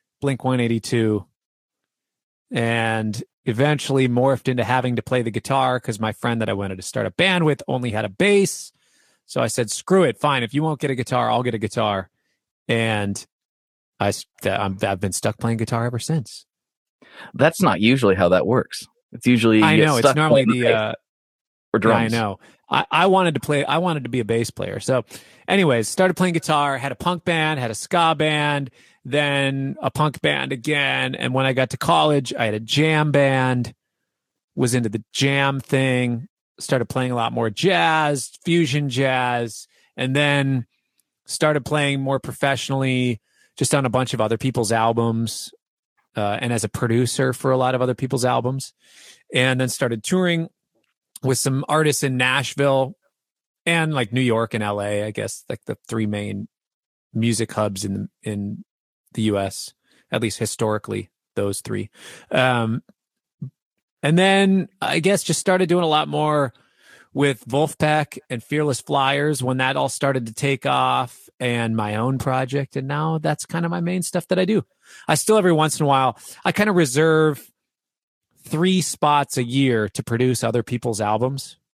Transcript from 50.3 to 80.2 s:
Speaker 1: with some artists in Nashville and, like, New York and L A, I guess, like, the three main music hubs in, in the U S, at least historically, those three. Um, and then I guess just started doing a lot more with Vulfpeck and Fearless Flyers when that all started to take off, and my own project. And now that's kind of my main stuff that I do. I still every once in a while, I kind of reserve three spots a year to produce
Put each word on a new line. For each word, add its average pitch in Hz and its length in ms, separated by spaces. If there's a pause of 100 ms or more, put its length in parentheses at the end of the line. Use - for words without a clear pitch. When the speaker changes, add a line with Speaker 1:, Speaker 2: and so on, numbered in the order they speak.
Speaker 1:
with 131 160
some 135 300
artists 151 340
in 131 140
Nashville 135 800 (680)
and, 165 300
like, 117 180
New 127 80
York 113 340
and 107 100
L 104 180
A, 104 220
I 107 60
guess, 107 380
like, - 180
the - 100 (120)
three 113 180
main 104 420 (640)
music 113 380
hubs 101 320
in, 101 240 (140)
in 101 420 (480)
the 117 100
U 104 160
S, - 360 (360)
at 120 120
least 110 160
historically, 107 720 (260)
those 101 240
three. 104 300 (400)
Um, 120 520 (1200)
and 156 160
then 190 500 (120)
I 151 200
guess 185 220
just - 180
started 185 280
doing 175 160
a 160 40
lot 151 200
more 147 460 (580)
with 139 340
Vulfpeck 151 720 (120)
and 117 120
Fearless 147 380
Flyers 143 640
when 127 140
that 131 200
all 135 120
started 131 380
to 113 60
take 139 320
off, 131 640 (120)
and 117 340
my 104 220
own 127 220
project. 131 580
And 135 100
now 156 320
that's 156 280
kind 170 180
of 170 60
my 170 100
main 175 220
stuff - 260
that 185 100
I 185 60
do. 196 200 (440)
I 156 80
still 214 200
every 180 160
once 156 280
in 156 40
a 143 40
while, 135 280 (280)
I 180 80
kind 208 180
of 190 60
reserve 156 760 (920)
three 185 360
spots 147 580
a 127 40
year 120 460
to - 140
produce 123 420